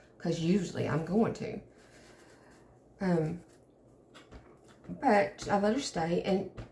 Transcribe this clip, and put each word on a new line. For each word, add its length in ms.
'cause 220
usually 500
I'm 160
going 300
to. 260
Um, 400
but 480
I 100
let 140
her 60
stay, 440
and 280